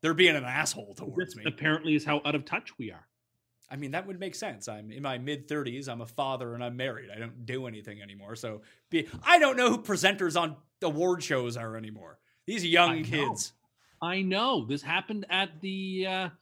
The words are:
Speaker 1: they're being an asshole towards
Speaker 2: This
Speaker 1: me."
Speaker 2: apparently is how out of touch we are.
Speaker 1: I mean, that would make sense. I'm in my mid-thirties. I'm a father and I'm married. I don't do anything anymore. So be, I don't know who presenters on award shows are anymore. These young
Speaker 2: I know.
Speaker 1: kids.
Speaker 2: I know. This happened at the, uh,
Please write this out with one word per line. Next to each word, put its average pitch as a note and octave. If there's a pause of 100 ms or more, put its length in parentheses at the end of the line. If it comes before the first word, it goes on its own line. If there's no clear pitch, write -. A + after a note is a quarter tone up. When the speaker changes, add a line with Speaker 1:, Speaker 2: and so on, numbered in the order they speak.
Speaker 1:
they're D#3+
being E3
an C#3
asshole B2
towards D#3+
Speaker 2:
This -
Speaker 1:
me." G#2+
Speaker 2:
apparently D#3
is D3
how D3+
out D3
of C#3+
touch -
we A2
are. D#2 (640)
Speaker 1:
I C3+
mean, C#3
that F#3
would F#3
make F#3
sense. D3
I'm G#2+
in C3+
my C3
mid-thirties. C#3
I'm A#2+
a A2+
father B2+
and B2
I'm A#2+
married. B2+
I G#2+
don't A#2
do B2+
anything G#2+
anymore. G2+
So A2 (260)
be, D#3+ (140)
I F4
don't C#4
know B3
who G#3+
presenters F#3+
on D#3+ (260)
award E3
shows B2
are A2+
anymore. G#2+ (300)
These G3
young E3+
Speaker 2:
I E3
know. -
Speaker 1:
kids. C#3 (480)
Speaker 2:
I F#3
know. F#3+
This C#3
happened F#3+
at F3+
the, F#3+
uh, F#3 (120)